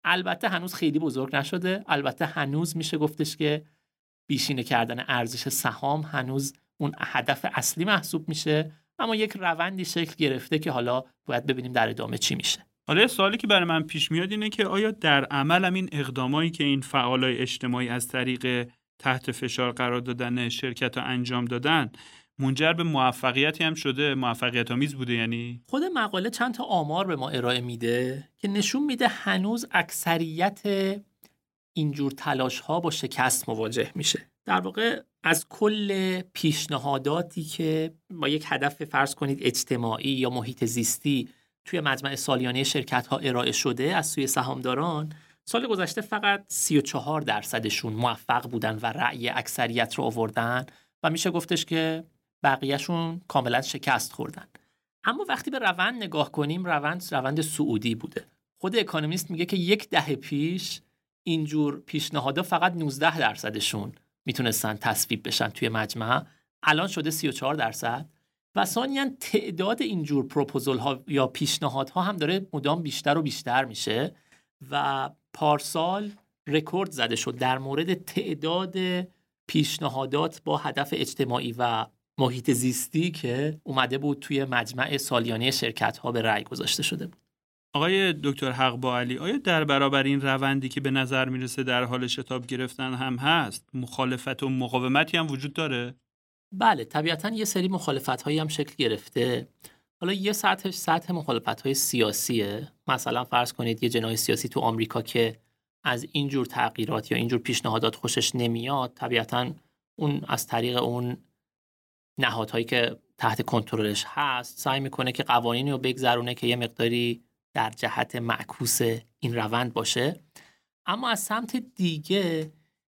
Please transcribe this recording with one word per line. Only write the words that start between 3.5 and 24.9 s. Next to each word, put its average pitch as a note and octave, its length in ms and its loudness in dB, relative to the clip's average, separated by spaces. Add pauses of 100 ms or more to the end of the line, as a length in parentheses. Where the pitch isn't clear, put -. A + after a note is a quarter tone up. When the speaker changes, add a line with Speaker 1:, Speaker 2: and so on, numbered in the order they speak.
Speaker 1:
بیشینه B2+ 340 0
کردن A#2+ 440 2
ارزش B2 420 0
سهام C#3 520 0
هنوز C#3 520 -2 (240)
اون D3 220 0
هدف B2+ 540 2
اصلی - 320 0
محسوب E3 440 0
می‌شه، D#3 420 2 (280)
اما A3+ 160 0
یک G#3+ 160 0
روندی F#3 540 0
شکل E3 320 -2
گرفته C#3 420 2
که D#3 120 -2
حالا B2 320 0 (220)
باید B2 200 -2
ببینیم B2+ 260 -2
در A2+ 180 4
ادامه A#2 280 -4
چی - 180 0
می‌شه. - 300 -2 (220)
Speaker 2:
حالا E3 140 6
یه B3 60 8
سوالی G3+ 300 2
که A3+ 100 -4
برای F#3+ 180 6
من D#3+ 180 2
پیش D#3+ 280 -2
میاد F3+ 200 0
اینه G#3+ 180 -2
که G3+ 160 0
آیا G3+ 260 2
در D3 340 6
عمل D#3 400 4
هم F3+ 80 2
این F#3 180 -2
اقدامایی C#3 580 0
که E3 140 -2
این C#3 180 2
فعالای B2+ 560 2
اجتماعی B2 520 -2
از B2 180 -2
طریق B2+ 600 -2 (320)
تحت C3 320 0
فشار B2 400 -2
قرار B2 280 0
دادن B2 500 -2
شرکت B2 480 -4
رو B2+ 80 -4
انجام B2 400 -2
دادن B2+ 460 2 (480)
منجر C3+ 340 2
به E3+ 100 0
موفقیتی C#3 800 2
هم D#3+ 100 0
شده، C#3 420 0
موفقیت B2 560 0
آمیز C#3 240 0